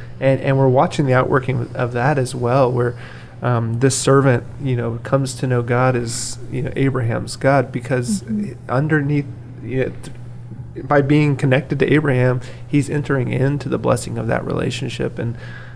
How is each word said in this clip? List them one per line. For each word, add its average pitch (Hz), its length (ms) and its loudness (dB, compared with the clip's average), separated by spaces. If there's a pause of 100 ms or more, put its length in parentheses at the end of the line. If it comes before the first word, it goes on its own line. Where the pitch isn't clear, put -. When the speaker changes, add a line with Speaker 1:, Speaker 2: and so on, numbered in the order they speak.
(180)
Speaker 1:
And, 135 220 2
and 135 180 2
we're 135 100 6
watching 143 380 4
the 127 80 4
outworking 127 640 2
of 123 160 -2
that 131 260 2
as 127 160 -2
well, 123 380 2
where, 120 240 0 (460)
um, 117 360 0
this 131 180 4
servant, 135 480 4 (180)
you 131 140 0
know, 117 260 -2
comes 135 340 0
to 139 100 -4
know 123 160 2
God 123 340 2
as, 117 420 -4 (140)
you 127 80 -4
know, 123 160 -4
Abraham's 117 600 0
God, 135 360 2
because 127 500 -2
Speaker 2:
Mm-hmm. 107 480 -6
Speaker 1:
underneath, 147 540 0 (400)
you 120 220 -4
know, - 60 -6 (100)
th-, - 840 -14
by 143 140 4
being 147 360 4
connected 135 420 2
to 131 120 2
Abraham, 127 520 4 (260)
he's 147 220 2
entering 135 420 0
into 135 380 0
the 120 80 -2
blessing 117 400 0
of 117 80 -4
that 120 180 0
relationship. 123 760 -4
And, 117 180 -4 (400)